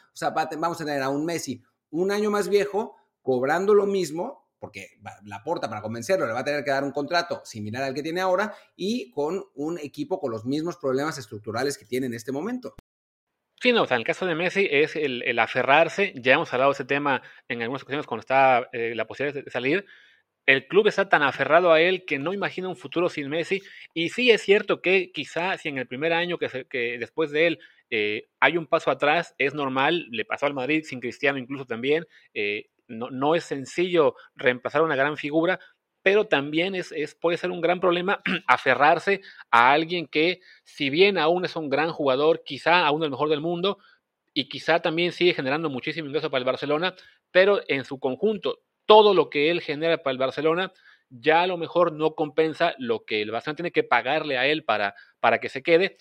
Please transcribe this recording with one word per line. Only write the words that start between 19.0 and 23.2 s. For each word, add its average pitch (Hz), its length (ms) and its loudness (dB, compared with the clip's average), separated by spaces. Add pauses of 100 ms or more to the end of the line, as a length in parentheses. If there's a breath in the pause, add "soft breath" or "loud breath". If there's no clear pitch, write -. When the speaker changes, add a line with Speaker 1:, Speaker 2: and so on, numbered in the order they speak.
Speaker 2:
posibilidad 139 400 -8
de 131 60 -18
salir. 139 340 -2 (600 soft breath)
El 135 200 4
club 208 200 4
está 196 220 0
tan 160 120 6
aferrado 147 500 4
a 156 80 6
él 180 280 0
que 143 100 -2
no 151 160 -4
imagina 185 340 -6
un 180 80 -6
futuro - 320 -4
sin 143 220 -6